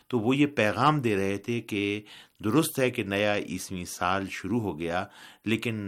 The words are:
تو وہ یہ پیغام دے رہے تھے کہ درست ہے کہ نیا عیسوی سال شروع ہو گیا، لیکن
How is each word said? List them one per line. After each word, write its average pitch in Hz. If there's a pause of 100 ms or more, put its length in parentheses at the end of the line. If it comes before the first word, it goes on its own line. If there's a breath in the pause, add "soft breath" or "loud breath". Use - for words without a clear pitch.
تو 123
وہ 120
یہ 143 (100)
پیغام 117
دے 113
رہے 98
تھے 120
کہ 101 (440 soft breath)
درست 143
ہے 127
کہ 113
نیا 104
عیسوی 92
سال 95
شروع 107
ہو 92
گیا، 85 (400 soft breath)
لیکن 110